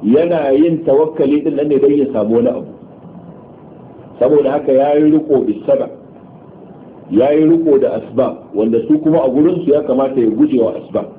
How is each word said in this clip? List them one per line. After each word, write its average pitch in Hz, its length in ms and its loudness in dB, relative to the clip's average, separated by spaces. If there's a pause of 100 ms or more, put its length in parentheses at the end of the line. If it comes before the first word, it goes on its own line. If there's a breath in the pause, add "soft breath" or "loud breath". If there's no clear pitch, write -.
yana 151 480 0
yin 156 320 2
tawakkali 147 600 0
din 151 120 -4
nan 147 140 -2
ne 139 100 2
don 143 140 2
ya 143 200 0
samu 110 220 -2
wani 120 140 2
abu. - 180 -8 (1500)
Saboda 139 320 2
haka 135 200 -2
ya 139 260 2
yi 151 140 2
riko 147 340 2
bi - 200 -4
sabab, 135 240 0 (1200)
ya 123 200 2
yi 156 140 2
riko 160 340 2
da 117 220 -2
asbab, 113 540 -6
wanda 113 320 0
su 151 120 2
kuma 156 240 0
a 135 60 2
gurinsu 156 420 0
ya 147 100 2
kamata 135 380 -2
ya 113 100 2
guje 123 320 0
wa 110 140 -2
asbab. - 300 -8 (140)